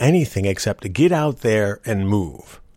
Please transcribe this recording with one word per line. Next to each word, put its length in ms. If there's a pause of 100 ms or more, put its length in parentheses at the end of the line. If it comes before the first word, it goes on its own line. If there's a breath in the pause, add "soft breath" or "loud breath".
anything 420
except 380
to 80
get 240
out 280
there 440
and 240
move. 500 (180)